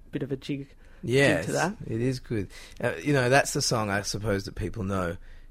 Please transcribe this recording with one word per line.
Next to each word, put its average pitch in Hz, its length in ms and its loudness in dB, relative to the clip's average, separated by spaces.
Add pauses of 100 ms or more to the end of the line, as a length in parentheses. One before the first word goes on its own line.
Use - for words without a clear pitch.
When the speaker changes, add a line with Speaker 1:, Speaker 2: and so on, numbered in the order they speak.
(140)
Speaker 1:
bit 143 100 -4
of 135 80 -4
a 135 60 -2
jig, 139 320 -6 (340)
Speaker 2:
Yes, 120 360 4
Speaker 1:
jig 82 80 -4
to 131 40 -2
that. 151 240 0 (100)
Speaker 2:
it 113 140 -4
is 127 220 0
good. 107 260 -4 (340)
Uh, 123 120 0 (100)
you 147 80 2
know, 127 160 4
that's 135 240 6
the 147 100 0
song 110 280 2
I 98 140 2
suppose 98 420 -2
that - 100 -10
people 90 280 -4
know. 92 340 -2 (340)